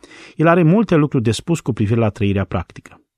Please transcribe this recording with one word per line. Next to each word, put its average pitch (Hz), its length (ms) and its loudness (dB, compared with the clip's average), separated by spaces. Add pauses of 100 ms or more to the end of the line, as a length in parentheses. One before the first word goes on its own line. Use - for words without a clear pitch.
(360)
el 156 120 0
are 170 160 4
multe 180 320 2
lucruri 143 280 0
de 113 80 2
spus 165 280 -4
cu - 140 -6
privire 110 260 -2
la 110 100 0
trăirea 98 340 -2
practică. - 580 -12 (160)